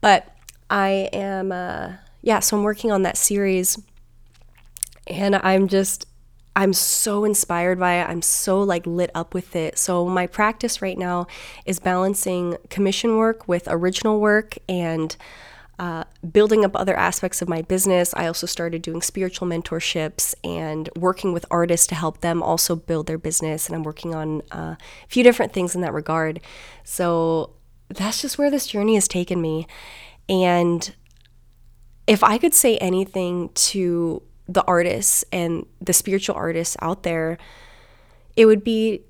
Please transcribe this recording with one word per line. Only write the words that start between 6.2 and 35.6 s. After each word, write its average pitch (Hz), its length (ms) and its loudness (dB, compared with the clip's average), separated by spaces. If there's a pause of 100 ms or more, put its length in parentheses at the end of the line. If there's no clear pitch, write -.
I'm 196 160 2
so 202 540 0
inspired 180 520 0
by 180 180 2
it. 175 100 0
I'm 170 160 -6
so, - 400 0
like, 175 260 0
lit 170 260 -2
up 165 200 -6
with 180 240 -6
it. 160 200 -4
So 175 300 0
my 180 180 0
practice 220 560 -2
right 185 160 -4
now 175 300 -2 (380)
is 185 160 -4
balancing 180 760 0 (140)
commission 196 480 2
work 220 320 0
with 175 200 0
original 185 520 0
work 214 360 2 (120)
and, 165 460 -2 (640)
uh, 170 260 -6 (260)
building 214 320 6
up 196 140 0
other 190 180 0
aspects - 460 -2
of 175 80 -6
my 165 120 -2
business. 185 520 2
I 170 140 -2
also 170 200 -4
started 170 340 -6
doing 165 200 -6
spiritual 185 460 -4
mentorships 170 840 -4 (120)
and 160 500 -6
working 185 380 0
with 170 180 -4
artists 175 360 2
to - 80 -4
help 156 260 -4
them 170 200 0
also 165 360 0
build 160 300 -4
their 160 100 -6
business. 160 500 -4
And 170 80 -8
I'm 160 80 -4
working 151 320 -8
on, 156 360 -6
uh, 160 280 -10
a - 300 -20
few 247 140 4
different 240 280 6
things 180 240 -2
in 180 60 -2
that 165 120 -2
regard. 160 460 -2 (460)
So 165 680 0 (380)
that's 208 320 -4
just 277 160 -6
where 285 120 4
this 277 160 -2
journey 214 300 2
has 202 140 2
taken 175 320 -2
me. 160 260 -4 (640)
And 175 680 2 (1120)
if 214 180 6
I 214 140 6
could 311 160 2
say 233 240 4
anything 185 800 -2
to 170 640 0 (260)
the 185 180 2
artists 175 680 2
and 170 340 -2 (140)